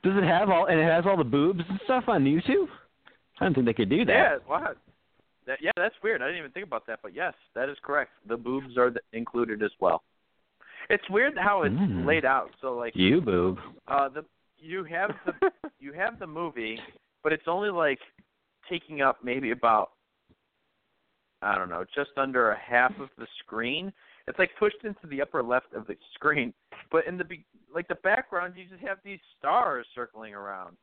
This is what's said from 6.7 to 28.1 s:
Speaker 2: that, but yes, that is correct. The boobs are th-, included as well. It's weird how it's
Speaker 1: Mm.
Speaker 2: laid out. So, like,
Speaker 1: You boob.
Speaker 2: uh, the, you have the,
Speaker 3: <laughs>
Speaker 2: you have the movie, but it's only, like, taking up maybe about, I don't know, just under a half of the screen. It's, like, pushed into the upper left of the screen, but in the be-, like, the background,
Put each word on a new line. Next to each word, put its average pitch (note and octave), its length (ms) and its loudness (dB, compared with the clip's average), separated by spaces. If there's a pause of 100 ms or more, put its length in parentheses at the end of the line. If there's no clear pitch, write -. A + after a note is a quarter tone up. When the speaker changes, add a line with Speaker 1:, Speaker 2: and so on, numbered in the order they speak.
Speaker 2:
that, A2+ 140 -8
but F#2 140 -14
yes, D#3 180 -6 (220)
that B2+ 140 -4
is C#3+ 140 -12
correct. C#3 280 -4 (160)
The A#2 100 -4
boobs B2+ 400 -6
are B2 140 6
th-, A#2+ 120 -8 (100)
included A2+ 500 -4
as G2+ 160 -2
well. E2+ 240 2 (880)
It's G3+ 200 2
weird A3+ 280 2
how G3 260 2
it's C#3+ 120 0
Speaker 1:
Mm. C3 300 0
Speaker 2:
laid D3+ 200 2
out. C3 260 2 (100)
So, C3 140 -6
like, A#2+ 200 -6
Speaker 1:
You C#3 260 6
boob. F#2 380 2 (280)
Speaker 2:
uh, C#3 220 0
the, D3 140 -12 (340)
you F3 280 -10
have E3+ 260 -4 (140)
the, - 80 -2
Speaker 3:
<laughs> - 460 0
Speaker 2:
you C#3 140 -16
have G3+ 260 -6
the F#3+ 80 -10
movie, C#3 520 -8 (440)
but D3+ 100 2
it's D3+ 140 -4
only, F#3+ 220 -2
like, D#3+ 300 0 (720)
taking D#3+ 320 -8
up C3+ 220 0
maybe B2 280 -2
about, A2+ 400 2 (1500)
I G2+ 160 0
don't F#2 120 -4
know, F2 140 -6 (120)
just C#3+ 220 -4
under B2+ 340 2
a G2+ 80 -4
half B2 400 2
of C3+ 180 -14
the A#2 100 -14 (120)
screen. C3+ 520 -8 (360)
It's, - 120 -8
like, F3+ 180 2
pushed G#3 280 0
into G3+ 220 -10
the C#3 140 -6
upper C#3+ 220 -2
left B2 300 -2
of A2+ 140 -10
the G2+ 80 -8 (180)
screen, C#3+ 400 0 (380)
but D#3+ 160 2
in F3+ 100 -8
the F3 80 -6
be-, E3 200 -18 (280)
like, F3 160 -6
the F3+ 60 -4
background, F#3 600 -2